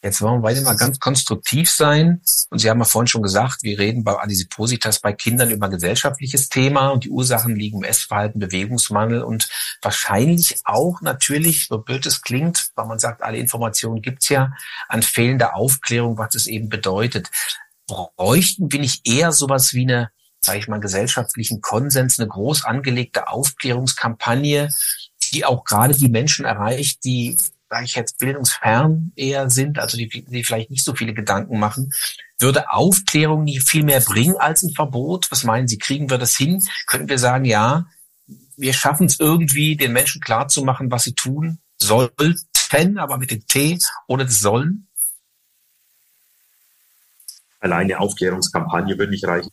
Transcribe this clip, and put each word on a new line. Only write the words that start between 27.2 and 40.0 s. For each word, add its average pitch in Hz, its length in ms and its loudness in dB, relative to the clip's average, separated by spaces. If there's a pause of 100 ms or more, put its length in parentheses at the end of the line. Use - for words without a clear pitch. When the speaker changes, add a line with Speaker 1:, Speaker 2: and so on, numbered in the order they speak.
Speaker 1:
sag 117 160 -4
ich 123 100 -8
jetzt, - 240 -4
bildungsfern 139 1000 2
eher 135 340 0
sind, 135 280 2
also 110 180 -4
die, 117 120 -6
die 123 360 -10
vielleicht 113 260 -4
nicht 131 140 -2
so 139 100 -2
viele 113 200 -6
Gedanken 107 440 -2
machen, 123 340 -2 (460)
würde 131 320 2
Aufklärung 156 760 2
nicht 135 240 0
viel 156 160 2
mehr 139 160 4
bringen 123 360 2
als 151 260 0
ein 151 120 -2
Verbot? 147 560 -2
Was - 140 -2
meinen 120 240 0
Sie, 113 100 -2
kriegen 139 320 -4
wir 127 80 2
das 123 180 0
hin? 175 260 2 (240)
Könnten - 220 -2
wir 139 100 0
sagen, 123 260 2
ja, 123 420 4 (720)
wir 131 160 0
schaffen 147 340 2
es - 140 2
irgendwie, 151 560 4
den 131 160 0
Menschen 127 280 0